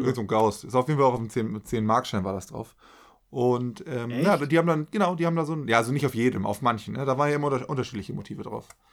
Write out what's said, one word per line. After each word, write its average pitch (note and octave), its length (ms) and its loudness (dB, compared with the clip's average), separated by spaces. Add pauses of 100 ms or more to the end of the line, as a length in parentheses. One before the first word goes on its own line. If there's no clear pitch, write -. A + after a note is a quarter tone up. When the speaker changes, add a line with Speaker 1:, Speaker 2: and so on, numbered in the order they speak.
Speaker 1:
Krüger. B2 60 0
Speaker 2:
irgend C3 100 2
so A#2+ 60 -2
ein G2 40 -6
Gauss. A2 380 2
Ist G2 100 -4
auf B2+ 140 2
jeden D3 100 2
Fall C3+ 100 6
auf B2 80 2
dem A2+ 120 -6
zehn, A2 340 -4
zehn A2+ 220 -2
Markschein A2 400 0
war F#2+ 80 -2
das F#2+ 140 -8
drauf. - 280 -12 (540)
Und, B2 580 0
ähm, B2 220 -6
Speaker 1:
Echt? B2 160 0
Speaker 2:
ja, G3+ 120 6
die C#3+ 200 2
haben E3+ 100 4
dann, D3+ 240 0
genau, F3+ 240 0
die E3 100 -2
haben E3+ 120 2
da D#3+ 80 0
so D3+ 80 -4
ein, D3 160 -6
ja, A2+ 80 6
also A#2 160 2
nicht C#3+ 120 0
auf B2 100 -2
jedem, A2 300 2
auf G#2 160 -4
manchen, A2+ 340 -2
ne? C3+ 100 -4
Da C3 120 0
waren D3 120 2
ja D3 60 2
immer D3 160 0
unter-, C3+ 180 -2
unterschiedliche B2 440 -4
Motive G2+ 300 -8
drauf. G#2+ 240 -10 (260)